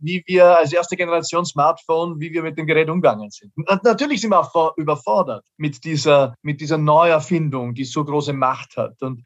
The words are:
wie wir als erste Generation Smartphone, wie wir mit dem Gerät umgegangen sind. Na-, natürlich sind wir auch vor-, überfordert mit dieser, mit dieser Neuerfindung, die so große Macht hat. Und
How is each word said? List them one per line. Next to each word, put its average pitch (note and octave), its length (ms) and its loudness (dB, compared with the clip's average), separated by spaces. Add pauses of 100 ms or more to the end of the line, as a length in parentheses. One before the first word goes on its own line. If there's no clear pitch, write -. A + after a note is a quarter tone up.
wie E3+ 240 -4
wir F3+ 320 6
als D#3 160 2
erste F3 240 -2
Generation E3+ 480 -2
Smartphone, D#3+ 760 -2
wie D#3+ 140 -10
wir E3 100 -4
mit D#3 140 -8
dem D#3 100 -6
Gerät D#3 220 2
umgegangen A#2+ 420 -2
sind. - 240 -20
Na-, F#3+ 300 -2
natürlich B3 340 0
sind A3 120 -2
wir F#3 100 4
auch D#3 100 -4
vor-, D#3+ 240 0
überfordert D3+ 680 -2 (100)
mit D3 300 -8
dieser, C#3+ 560 2
mit D3 180 -6
dieser D#3 180 -4
Neuerfindung, D3+ 960 2
die C3 120 -8
so D3 180 -6
große D3 300 -4
Macht C3 420 -4
hat. - 260 -6
Und C3 240 -10